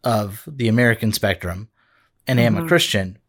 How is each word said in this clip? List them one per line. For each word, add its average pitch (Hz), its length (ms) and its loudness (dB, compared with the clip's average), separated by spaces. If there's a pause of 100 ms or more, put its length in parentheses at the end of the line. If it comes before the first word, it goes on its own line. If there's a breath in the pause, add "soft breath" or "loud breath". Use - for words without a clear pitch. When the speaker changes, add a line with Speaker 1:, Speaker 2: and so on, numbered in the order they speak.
Speaker 1:
of 107 480 -2
the 127 180 -2
American 113 440 2
spectrum 95 560 -4 (580)
and 127 140 2
am 117 160 4
a - 40 -2
Speaker 2:
Mm-hmm. 165 80 -6
Speaker 1:
Christian, 104 500 0 (100)